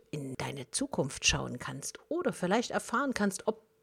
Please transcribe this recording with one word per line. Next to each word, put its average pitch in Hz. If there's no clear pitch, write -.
in 135
deine 131
Zukunft -
schauen 131
kannst -
oder 320
vielleicht 202
erfahren 247
kannst, 202
ob -